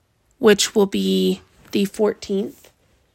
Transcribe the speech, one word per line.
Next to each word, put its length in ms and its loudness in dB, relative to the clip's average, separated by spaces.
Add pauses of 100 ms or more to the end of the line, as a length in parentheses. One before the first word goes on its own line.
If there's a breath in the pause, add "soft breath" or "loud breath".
(380)
which 380 2
will 100 4
be 540 -2 (320)
the 120 2
fourteenth 840 -4 (440)